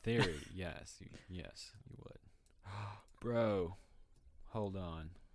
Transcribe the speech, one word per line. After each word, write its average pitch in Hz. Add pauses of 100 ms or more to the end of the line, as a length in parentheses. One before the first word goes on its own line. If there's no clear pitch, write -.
theory, 104
<laughs> -
yes. 90
You, - (200)
yes, - (160)
you -
would. - (480)
<gasps> 98 (460)
Bro, 107 (720)
hold 101
on. 80 (240)